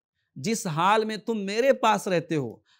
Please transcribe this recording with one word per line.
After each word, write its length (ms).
जिस 320
हाल 360
में 160
तुम 180
मेरे 360
पास 320
रहते 280
हो, 260